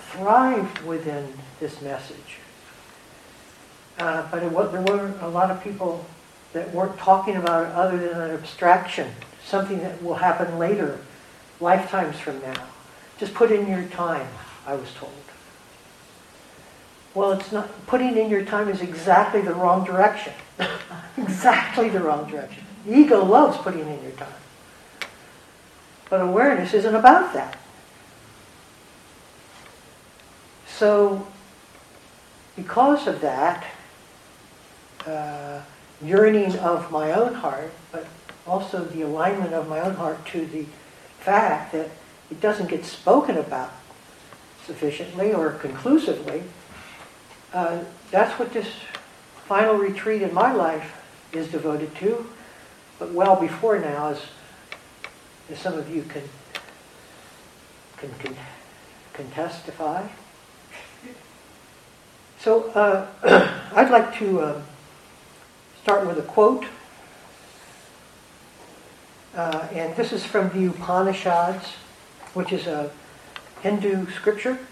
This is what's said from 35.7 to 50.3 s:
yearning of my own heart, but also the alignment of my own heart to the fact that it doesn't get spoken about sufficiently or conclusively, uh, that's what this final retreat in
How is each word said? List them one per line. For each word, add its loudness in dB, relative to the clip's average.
yearning 6
of 0
my 0
own 2
heart, -6
but -10
also -2
the -8
alignment -2
of -2
my -4
own -2
heart -6
to -6
the -8
fact 2
that -6
it -14
doesn't 0
get -6
spoken 2
about -6
sufficiently -4
or 0
conclusively, -2
uh, -2
that's 2
what -4
this -4
final 4
retreat 0
in -2